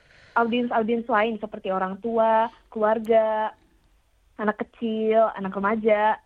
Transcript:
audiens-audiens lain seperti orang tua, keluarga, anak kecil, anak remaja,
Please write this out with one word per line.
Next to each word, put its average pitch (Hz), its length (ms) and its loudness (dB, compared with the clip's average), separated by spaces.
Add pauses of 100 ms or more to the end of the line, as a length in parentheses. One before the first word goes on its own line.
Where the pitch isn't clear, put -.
(380)
audiens-audiens 233 720 0
lain 220 320 0
seperti 208 300 -8
orang 190 260 -4
tua, 226 480 2 (240)
keluarga, 220 800 0 (880)
anak 214 240 -2
kecil, 220 720 0
anak 196 240 -8
remaja, 214 680 0